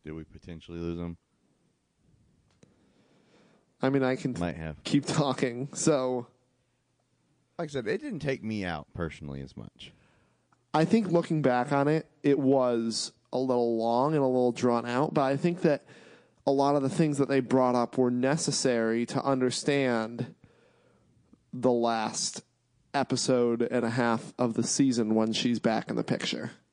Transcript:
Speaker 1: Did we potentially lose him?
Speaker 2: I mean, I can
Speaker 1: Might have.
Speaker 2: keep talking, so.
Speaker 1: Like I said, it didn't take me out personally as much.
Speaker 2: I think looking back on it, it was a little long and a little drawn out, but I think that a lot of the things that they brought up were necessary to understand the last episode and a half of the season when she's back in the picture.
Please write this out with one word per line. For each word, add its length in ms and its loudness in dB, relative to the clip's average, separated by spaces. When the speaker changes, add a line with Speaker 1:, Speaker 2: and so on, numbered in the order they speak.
Speaker 1:
Did 100 -12
we 100 -12
potentially 560 -16
lose 200 -6
him? 180 -8
Speaker 2:
I 80 2
mean, 140 2
I 120 0
can 220 -6
Speaker 1:
Might 200 -4
have. 260 -10
Speaker 2:
keep 220 2
talking, 680 -2
so. 540 0
Speaker 1:
Like 120 -6
I 20 -14
said, 160 -4
it 140 -2
didn't 180 -8
take 240 -4
me 220 -4
out 280 -6
personally 480 -8
as 140 -14
much. 360 -18
Speaker 2:
I 120 4
think 260 2
looking 300 2
back 300 2
on 160 4
it, 200 0
it 160 4
was 720 2
a 60 -4
little 400 0
long 360 2
and 100 2
a 40 2
little 240 2
drawn 340 0
out, 280 0
but 80 2
I 160 2
think 240 -2
that 240 2
a 60 2
lot 240 4
of 60 2
the 80 0
things 280 0
that 120 0
they 100 2
brought 360 2
up 220 0
were 140 2
necessary 960 0
to 160 -4
understand 1120 0
the 180 2
last 680 -2
episode 680 0
and 240 0
a 40 0
half 480 0
of 180 0
the 80 0
season 520 0
when 180 2
she's 260 0
back 300 -2
in 60 -4
the 80 -2
picture. 480 -6